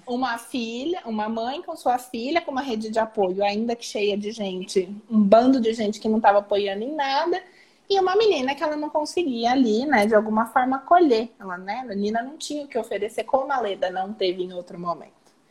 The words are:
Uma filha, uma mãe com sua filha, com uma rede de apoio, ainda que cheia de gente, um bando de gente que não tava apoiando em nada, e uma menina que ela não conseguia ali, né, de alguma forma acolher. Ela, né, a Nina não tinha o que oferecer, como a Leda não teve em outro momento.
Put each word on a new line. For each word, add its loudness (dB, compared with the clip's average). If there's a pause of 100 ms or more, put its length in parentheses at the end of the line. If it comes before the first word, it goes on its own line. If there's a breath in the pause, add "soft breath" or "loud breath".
Uma -4
filha, -6
uma -4
mãe -4
com -10
sua 0
filha, -4
com -8
uma -4
rede -6
de -6
apoio, 0
ainda 0
que -10
cheia -2
de -6
gente, -2 (200)
um 4
bando 6
de 2
gente -2
que -2
não 2
tava 6
apoiando -2
em -6
nada, 0 (460 soft breath)
e 2
uma 2
menina 2
que -6
ela 0
não -4
conseguia 0
ali, 4
né, 4
de 4
alguma 2
forma 0
acolher. 4
Ela, -10
né, -8
a -8
Nina -2
não -14
tinha -8
o -16
que -8
oferecer, -4
como 0
a 0
Leda -2
não -4
teve -2
em -8
outro -12
momento. -8 (380 soft breath)